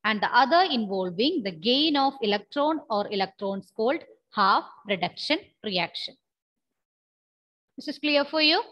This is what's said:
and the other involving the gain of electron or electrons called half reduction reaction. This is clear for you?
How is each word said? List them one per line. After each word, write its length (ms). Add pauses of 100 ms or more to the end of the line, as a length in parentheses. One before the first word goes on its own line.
and 160
the 120
other 380
involving 720
the 80
gain 460
of 240
electron 580 (100)
or 220
electrons 640
called 240 (340)
half 300 (240)
reduction 520 (240)
reaction. 520 (1600)
This 120
is 100
clear 240
for 180
you? 200 (100)